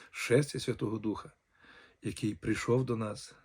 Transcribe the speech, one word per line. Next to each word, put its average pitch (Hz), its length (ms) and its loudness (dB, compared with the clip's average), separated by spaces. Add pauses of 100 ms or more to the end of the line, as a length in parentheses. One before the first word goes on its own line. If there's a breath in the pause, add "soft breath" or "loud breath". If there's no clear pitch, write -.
(120 loud breath)
шестя - 480 2
Святого 110 380 -2
Духа, 104 340 -4 (720 loud breath)
який 104 340 -2
прийшов 117 500 2
до 120 100 0
нас, 107 500 -6